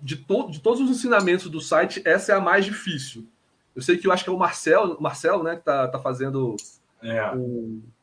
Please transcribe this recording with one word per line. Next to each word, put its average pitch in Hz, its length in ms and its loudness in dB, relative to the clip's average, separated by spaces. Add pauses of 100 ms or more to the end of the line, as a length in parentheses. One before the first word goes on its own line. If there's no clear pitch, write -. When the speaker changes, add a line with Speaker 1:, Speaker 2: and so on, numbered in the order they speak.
Speaker 1:
de 143 140 -8
to-, 202 340 -2
de 147 80 -10
todos 240 200 2
os 262 120 2
ensinamentos 196 580 2
do 156 100 -8
site, 175 460 0
essa 196 260 4
é 202 40 6
a 196 40 2
mais 190 240 2
difícil. 156 640 -8 (480)
Eu 131 60 -10
sei 175 160 2
que 180 100 -2
eu 190 40 4
acho 185 120 2
que - 60 -8
é 185 40 -2
o 180 40 -4
Marcelo, 180 640 2
Marcelo, 165 440 0
né, 165 120 -2
que 165 80 -16
tá, 139 240 2
tá 131 120 -6
fazendo 131 560 -2 (460)
Speaker 2:
É. 113 340 -2
Speaker 1:
o, 120 440 -6 (240)